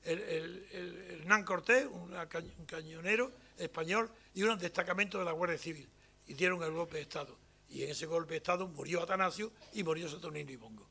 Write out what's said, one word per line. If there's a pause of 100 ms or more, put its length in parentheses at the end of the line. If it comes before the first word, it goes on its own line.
el,
el,
el
Hernán
Cortés,
una
ca-,
un
cañonero (260)
español (240)
y
un
destacamento
de
la
Guardia
Civil, (380)
y
dieron
el
golpe
de
Estado. (320)
Y
en
ese
golpe
de
Estado
murió
Atanasio (220)
y
murió
Saturnino
Ibongo.